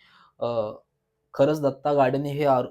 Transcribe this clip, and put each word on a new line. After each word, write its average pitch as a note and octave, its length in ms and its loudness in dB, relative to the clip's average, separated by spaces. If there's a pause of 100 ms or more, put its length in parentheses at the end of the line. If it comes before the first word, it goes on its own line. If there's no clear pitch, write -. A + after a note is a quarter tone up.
(400)
अ, A#2+ 60 -4 (880)
खरंच D3 280 2
दत्ता C#3 320 -2
गाडेने C#3 360 2
हे C#3+ 140 -4
आर-, C3 260 2